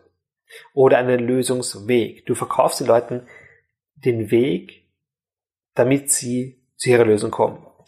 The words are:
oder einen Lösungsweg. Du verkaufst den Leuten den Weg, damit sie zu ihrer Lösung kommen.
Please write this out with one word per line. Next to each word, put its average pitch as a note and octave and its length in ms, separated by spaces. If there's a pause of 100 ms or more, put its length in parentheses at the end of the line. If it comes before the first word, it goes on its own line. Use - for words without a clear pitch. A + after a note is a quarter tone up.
(720)
oder C3 260
einen B2 200
Lösungsweg. B2 1080
Du B2 80
verkaufst - 460
den C#3 60
Leuten A#2+ 400 (680)
den A2+ 340
Weg, C#3 540 (880)
damit C#3 380
sie B2 520 (120)
zu - 140
ihrer A#2+ 140
Lösung G#2+ 280
kommen. - 340 (220)